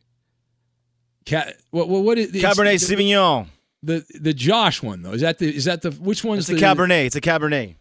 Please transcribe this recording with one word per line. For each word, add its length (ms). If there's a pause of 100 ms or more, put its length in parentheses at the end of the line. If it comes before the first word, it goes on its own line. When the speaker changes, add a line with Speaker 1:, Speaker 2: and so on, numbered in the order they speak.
(1300)
Speaker 1:
Ca-, 260 (200)
what, 160
what, 160
what 140
is, 160
it's 100
Speaker 2:
Cabernet 440
Speaker 1:
the, 80
Speaker 2:
Sauvignon. 520 (340)
Speaker 1:
the, 220 (140)
the 140
Josh 500
one 200
though, 100
is 80
that 180
the, 160
is 120
that 160
the, 80
which 340
one's 240
Speaker 2:
It's 20
a 40
Speaker 1:
the 60
Speaker 2:
Cabernet. 460
It's 100
a 40
Cabernet. 600